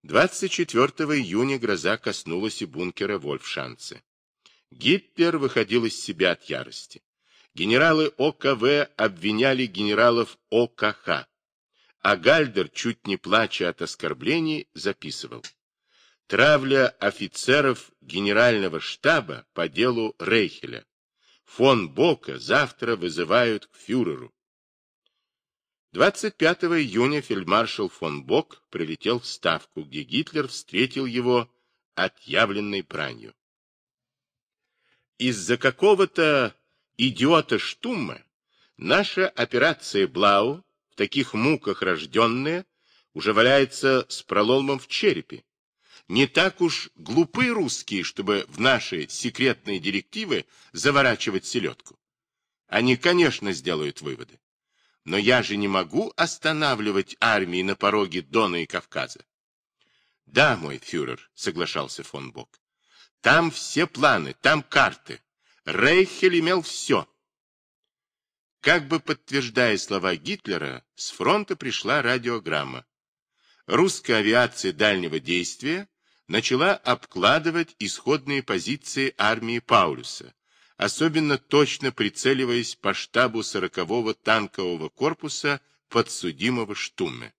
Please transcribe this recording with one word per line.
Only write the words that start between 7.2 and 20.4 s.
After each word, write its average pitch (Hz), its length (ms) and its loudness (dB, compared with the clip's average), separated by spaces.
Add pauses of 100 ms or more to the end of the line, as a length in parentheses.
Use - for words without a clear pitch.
Генералы 151 640 2
О 147 160 0
К 139 220 0
В 143 300 2 (120)
обвиняли 110 680 0
генералов 107 720 2 (120)
О 117 180 4
К 107 240 -2
Х, 73 360 -6 (760)
а 98 160 2
Гальдер, 110 500 4
чуть - 400 -6
не 98 80 -2
плача 98 540 0
от - 120 -8
оскорблений, 113 920 -4
записывал: 73 680 -8 (840)
«Травля 135 640 4 (100)
офицеров 123 920 0 (100)
генерального 101 800 2
штаба 101 720 -2
по 85 160 -4
делу 117 500 0
Рейхеля. 87 680 -2 (600)